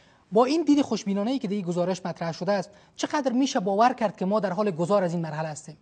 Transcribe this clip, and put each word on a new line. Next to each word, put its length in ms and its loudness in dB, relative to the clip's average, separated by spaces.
با 140 6
این 180 0
دید 180 6
خوشبینانه‌ای 580 -2
که 80 -4
در 60 -4
این 120 -4
گزارش 400 -2
مطرح 260 -6
شده 200 -4
است، 200 -2
چقدر 360 -2
می‌شه 280 2
باور 340 4
کرد 240 -4
که 80 -2
ما 140 2
در 140 -2
حال 180 0
گذار 320 2
از 100 0
این 80 -2
مرحله 260 -6
هستیم؟ 340 -14